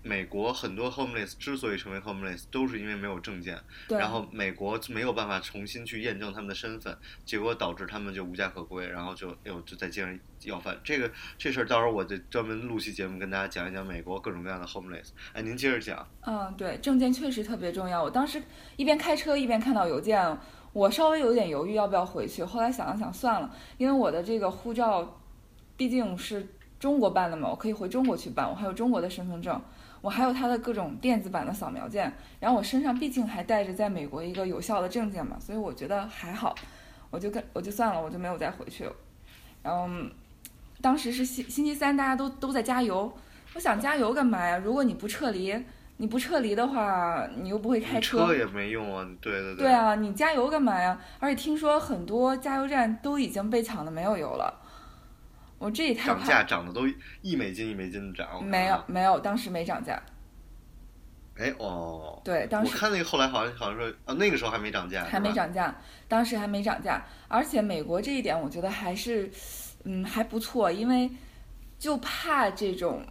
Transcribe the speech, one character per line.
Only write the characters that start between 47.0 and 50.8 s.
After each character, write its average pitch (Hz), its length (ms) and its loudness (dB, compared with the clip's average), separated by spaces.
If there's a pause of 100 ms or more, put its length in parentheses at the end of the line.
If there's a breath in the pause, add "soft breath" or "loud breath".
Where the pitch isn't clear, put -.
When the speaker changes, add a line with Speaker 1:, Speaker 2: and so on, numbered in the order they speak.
Speaker 2:
你 185 140 -4
又 208 80 0
不 214 100 -2
会 247 100 6
开 220 220 0
车。 - 200 4
Speaker 1:
你 165 80 8
车 165 60 8
也 120 120 4
没 101 240 -2
用 107 260 -2
啊， 95 100 -4 (140)
对， 107 120 -2
对， 95 240 -2
对。 277 80 0
Speaker 2:
对 262 60 8
啊， 226 260 8
你 208 180 0
加 302 180 4
油 262 160 4
干 302 140 2
嘛 202 180 4